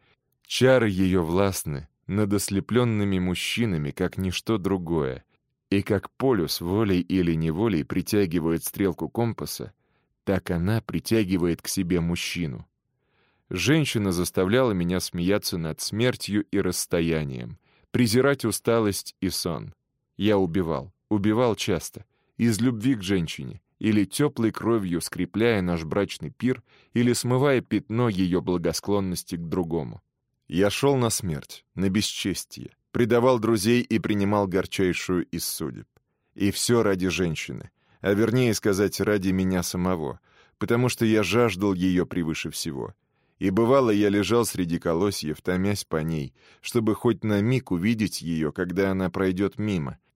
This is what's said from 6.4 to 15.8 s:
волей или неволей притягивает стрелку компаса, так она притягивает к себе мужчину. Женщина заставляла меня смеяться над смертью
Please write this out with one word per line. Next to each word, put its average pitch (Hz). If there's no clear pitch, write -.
волей 95
или 87
неволей 80
притягивает 85
стрелку 85
компаса, 107
так 92
она 92
притягивает 90
к -
себе 90
мужчину. 85
Женщина 104
заставляла 95
меня 87
смеяться 92
над 80
смертью 104